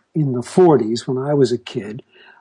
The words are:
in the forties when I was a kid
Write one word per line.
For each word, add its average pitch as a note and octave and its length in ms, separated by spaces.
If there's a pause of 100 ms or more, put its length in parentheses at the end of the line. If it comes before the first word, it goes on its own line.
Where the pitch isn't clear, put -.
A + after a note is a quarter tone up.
(140)
in C#3+ 200
the A#2+ 80
forties A#2+ 640
when C3 100
I C#3+ 160
was C3 160
a A#2+ 80
kid G#2+ 460 (360)